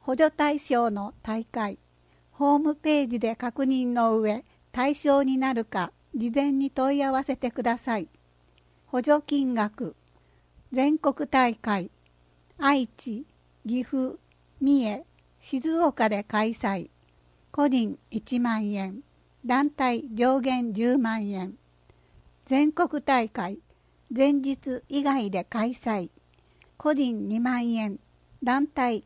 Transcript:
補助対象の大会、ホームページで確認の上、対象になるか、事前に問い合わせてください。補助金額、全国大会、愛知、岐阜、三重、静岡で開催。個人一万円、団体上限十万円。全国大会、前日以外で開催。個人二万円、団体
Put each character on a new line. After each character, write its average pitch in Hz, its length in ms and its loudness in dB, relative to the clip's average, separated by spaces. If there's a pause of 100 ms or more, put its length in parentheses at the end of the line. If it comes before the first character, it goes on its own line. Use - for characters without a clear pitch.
補 262 160 -4
助 311 120 6
対 294 300 0
象 240 320 0
の 202 220 -8 (100)
大 226 220 -6
会、 208 320 -6 (540)
ホ 285 260 2
ー - 20 4
ム 294 160 0
ペ 294 280 2
ー 254 40 -2
ジ 233 120 -4
で 226 180 -2
確 247 260 -4
認 254 300 0
の 226 260 2
上、 214 240 -2 (300)
対 269 200 0
象 277 300 2
に 262 140 0
な 262 160 0
る 226 100 -2
か、 185 300 -6 (200)
事 233 180 -4
前 285 200 0
に 269 180 0
問 269 280 0
い 285 40 0
合 269 120 0
わ 269 100 -2
せ 269 140 -4
て 247 120 -4
く 240 140 -6
だ 233 140 0
さ 226 200 -4
い。 175 120 -6 (760)
補 254 160 -2
助 294 220 4
金 269 280 0
額、 214 420 -4 (760)
全 285 240 2
国 - 320 -2
大 247 260 2
会、 202 360 -2 (680)
愛 277 300 2
知、 240 380 -12 (400)
岐 247 200 -2
阜、 262 340 -4 (400)
三 277 240 4
重、 214 220 -4 (340)
静 320 400 -2
岡 262 300 2
で 208 160 -2
開 220 280 0
催。 196 360 -4 (680)
個 294 140 4
人 233 300 0 (100)
一 240 300 -4
万 220 320 0
円、 196 320 -6 (420)
団 262 240 2
体 247 360 0 (100)
上 254 240 4
限 247 340 -2
十 240 240 2
万 220 320 0
円。 190 240 -6 (960)
全 294 240 4
国 311 280 -2
大 247 300 0
会、 202 300 -8 (500)
前 269 320 4
日 262 480 -4
以 277 140 -2
外 269 260 0
で 185 140 -4
開 233 300 -4
催。 208 360 -4 (680)
個 302 180 0
人 233 340 -2
二 220 100 -2
万 240 320 -2
円、 220 280 -4 (440)
団 262 220 2
体 247 400 -2